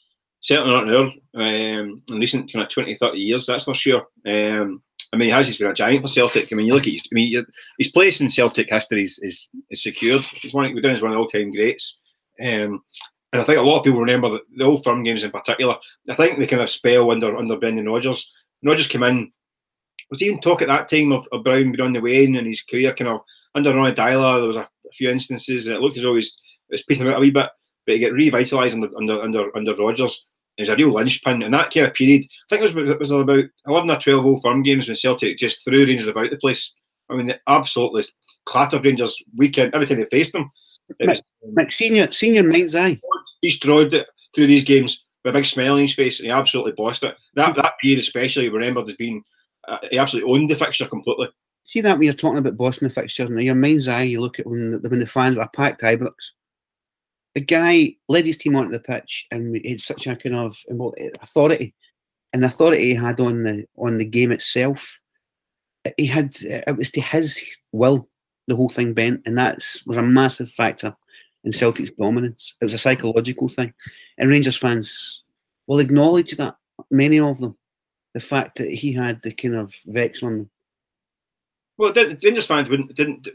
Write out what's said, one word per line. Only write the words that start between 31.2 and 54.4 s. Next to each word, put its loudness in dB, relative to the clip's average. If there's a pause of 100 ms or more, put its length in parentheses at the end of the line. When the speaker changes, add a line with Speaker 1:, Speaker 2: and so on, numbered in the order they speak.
Speaker 1:
in -4
that 2
kind 4
of -2
period. 6
I -20
think 0
it 0
was, -2
it 0
was -4
about 4 (220)
eleven 2
or 0
twelve 2
Old 4
Firm 2
games 2
when -6
Celtic -2
just -4
threw 6
Rangers 0
about -2
the -6
place. -2 (380)
I -6
mean, -4
they -6 (100)
absolutely 0 (400)
clattered 0
Rangers 2 (160)
weekend 2
every 2
time 0
they -2
faced 0
them. -6 (380)
It -4
Speaker 2:
Mick, -
Speaker 1:
was, -8 (300)
Speaker 2:
Mick, 0
senior, 2
senior 4
mind's 2
eye. 0 (420)
Speaker 1:
He 0
strode 4
it 0 (280)
through 4
these 6
games 4 (200)
with -2
a 4
big 0
smile 0
on 4
his 2
face, 0
and -10
he -4
absolutely 0
bossed -4
it. -6 (180)
That, 2
that 0
period 4
especially -2
remembered -4
as -14
being, -8 (440)
uh, -8 (120)
he -2
absolutely 0
owned 4
the 2
fixture -4
completely. -6 (360)
Speaker 2:
See -4
that 2
when 2
you're 2
talking -2
about -2
bossing -2
the -8
fixture, -6
now -4
your 2
mind's 2
eye, 0
you -2
look -6
at -10